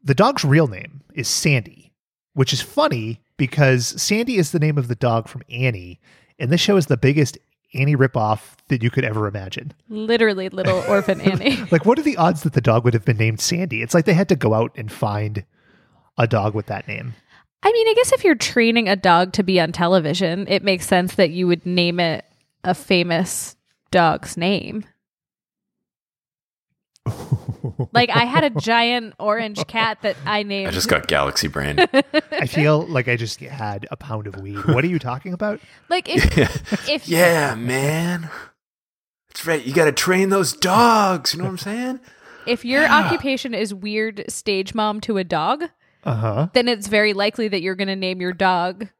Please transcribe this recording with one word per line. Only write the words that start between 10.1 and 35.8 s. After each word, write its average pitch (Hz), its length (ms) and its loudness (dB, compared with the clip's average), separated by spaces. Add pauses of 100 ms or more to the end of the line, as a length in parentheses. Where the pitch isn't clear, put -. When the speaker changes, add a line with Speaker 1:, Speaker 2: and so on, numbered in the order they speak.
Speaker 2:
Little 185 400 0
Orphan 196 320 2
Speaker 1:
<laughs> - 0 -
Speaker 2:
Annie. 233 360 2 (140)
Speaker 1:
Like, 165 140 4
what 240 120 6
are 311 60 -4
the 285 140 0
odds 160 260 2
that 151 100 -2
the 131 80 4
dog 117 220 4
would 120 100 4
have 113 120 0
been 120 120 2
named 110 220 0
Sandy? 170 420 -4
It's 117 120 -4
like 165 120 4
they 208 80 4
had 190 160 2
to 180 60 4
go 113 180 2
out 113 220 0
and 107 160 -10
find 104 540 -4 (720)
a 117 100 2
dog 104 260 0
with 104 120 -6
that 101 220 -10
name. 110 260 -10 (500)
Speaker 2:
I 403 80 4
mean, 453 160 2
I 440 80 2
guess 494 160 2
if 508 140 0
you're 330 100 6
training 226 540 2
a 202 60 4
dog 180 380 4
to 214 100 0
be 180 160 4
on 165 120 0
television, 175 760 0
it 190 140 0
makes 190 220 0
sense 180 300 2
that 180 160 4
you 180 160 0
would 175 180 0
name 175 340 0
it 165 260 -2 (380)
a 175 120 0
famous 175 800 0 (340)
dog's 165 480 2
name. 185 460 -4 (2250)
Speaker 1:
<laughs> - 80 -4 (800)
Speaker 2:
Like, 240 160 2
I 233 160 2
had 285 180 0
a 294 60 2
giant 233 720 0
orange 208 480 -4
cat 220 340 -2
that 208 140 -2 (100)
I 208 180 -2
named 196 240 -6
Speaker 3:
I 175 40 -4
just - 180 -2
got - 180 0
galaxy 71 400 0
brain. 71 320 -2
Speaker 2:
<laughs> 349 140 2 (380)
Speaker 1:
I 311 160 -4
feel 151 400 2
like 127 200 -2
I 123 80 2
just 113 240 -8
had 107 500 -10
a - 80 -10
pound 107 300 -10
of 95 140 -14
weed. 98 240 -10
What 139 180 4
are 165 40 0
you 175 120 -2
talking 127 340 -8
about? 208 260 -6 (300)